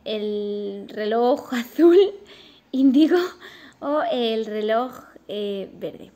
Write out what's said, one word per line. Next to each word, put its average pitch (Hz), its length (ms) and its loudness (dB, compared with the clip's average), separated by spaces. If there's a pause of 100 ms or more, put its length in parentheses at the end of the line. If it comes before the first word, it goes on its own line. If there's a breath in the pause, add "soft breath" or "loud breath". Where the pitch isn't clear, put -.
el 208 840 -6
reloj 233 640 -2
<laughs> - 0 -
azul 330 440 4 (720 soft breath)
índigo 277 480 4 (640 loud breath)
o 294 300 -2
el 226 360 -2
reloj, 220 580 -4 (240)
eh, 202 460 -8
verde. - 420 -14